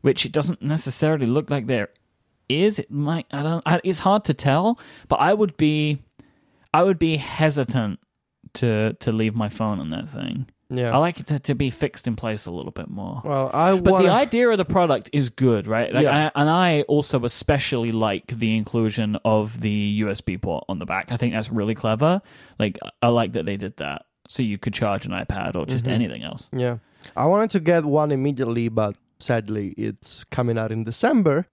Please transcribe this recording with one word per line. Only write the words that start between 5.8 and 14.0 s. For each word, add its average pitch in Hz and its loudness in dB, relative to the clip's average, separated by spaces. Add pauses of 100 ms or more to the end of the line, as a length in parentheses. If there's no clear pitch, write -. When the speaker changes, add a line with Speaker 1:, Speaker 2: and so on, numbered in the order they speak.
Speaker 1:
I 165 6
would 190 2
be 160 2
hesitant 139 0 (560)
to, 110 2
to - -2
leave 110 0
my 110 -2
phone 104 -4
on 78 -6
that - -8
thing. - -8 (200)
Speaker 2:
Yeah. 123 -2
Speaker 1:
I - 6
like 165 2
it - -12
to, 147 0
to 139 -2
be 131 0
fixed - -6
in 113 -2
place 110 -8
a 87 -10
little 85 -8
bit - -12
more. 98 -10
Speaker 2:
Well, 135 -2
I 180 4
Speaker 1:
But 180 4
Speaker 2:
wanna 190 6